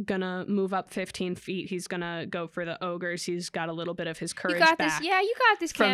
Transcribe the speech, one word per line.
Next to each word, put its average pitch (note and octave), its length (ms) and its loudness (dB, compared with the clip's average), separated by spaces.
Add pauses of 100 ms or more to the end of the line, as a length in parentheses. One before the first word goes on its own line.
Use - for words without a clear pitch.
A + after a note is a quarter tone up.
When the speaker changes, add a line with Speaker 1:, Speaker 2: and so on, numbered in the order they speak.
Speaker 1:
gonna F#3 420 -2
move F#3+ 260 2
up F#3 160 -2
fifteen F#3 460 -4
feet. - 340 -6
He's F3+ 160 -4
gonna E3+ 420 -4
go F3 200 -4
for F3 160 -6
the E3 180 -6
ogres. F3 440 -4
He's F3 240 -2
got E3 180 -2
a E3+ 60 -4
little E3+ 200 -4
bit E3+ 140 -4
of E3 100 -4
his E3+ 140 -6
courage F3+ 220 -2
Speaker 2:
You F3 120 0
got E4 120 8
Speaker 1:
back D4+ 240 2
Speaker 2:
this. E4 80 -2
Yeah, F#4 100 4
you G4+ 140 2 (160)
got G#4 100 4
this, - 140 -4
Speaker 1:
from, G#3+ 200 4